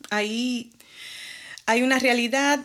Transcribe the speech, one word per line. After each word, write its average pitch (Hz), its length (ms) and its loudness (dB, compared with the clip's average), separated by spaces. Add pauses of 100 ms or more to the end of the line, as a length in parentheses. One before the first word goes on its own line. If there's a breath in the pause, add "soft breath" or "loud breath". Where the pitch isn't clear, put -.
(120)
ahí 233 640 -2 (920 loud breath)
hay 233 160 4
una 262 160 4
realidad 262 680 2